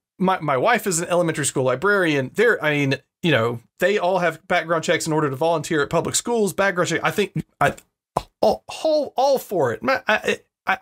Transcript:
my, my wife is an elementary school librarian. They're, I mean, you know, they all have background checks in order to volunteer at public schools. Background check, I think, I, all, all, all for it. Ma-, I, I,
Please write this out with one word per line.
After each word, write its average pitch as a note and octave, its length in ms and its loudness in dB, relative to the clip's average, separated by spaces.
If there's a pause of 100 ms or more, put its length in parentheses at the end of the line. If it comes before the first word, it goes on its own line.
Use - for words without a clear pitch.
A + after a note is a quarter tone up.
(200)
my, F#3 200 0
my D3 180 0
wife G#3 280 2
is F3 140 -2
an F3 80 -6
elementary E3+ 380 0
school - 180 -2
librarian. C#3+ 720 0
They're, G#3+ 300 2
I D3+ 80 0
mean, C#3 240 0 (280)
you E3+ 80 2
know, A#2+ 300 0 (180)
they G3 180 2
all F3+ 220 0
have E3 280 -2
background E3 360 0
checks D#3+ 240 0
in D#3 60 -2
order D3+ 160 2
to C3+ 60 -6
volunteer D#3+ 460 0
at C#3+ 80 -2
public - 260 -2
schools. A3 380 0
Background F3+ 360 0
check, D#3+ 140 0
I D#3+ 80 0
think, F#3+ 340 -2 (160)
I, C#3+ 140 2 (680)
all, - 220 2 (200)
all, D4+ 320 0
all C4+ 240 2
for C#3+ 320 -2
it. A2 100 -8
Ma-, A2+ 260 0
I, - 320 -2 (280)
I, F#3 140 0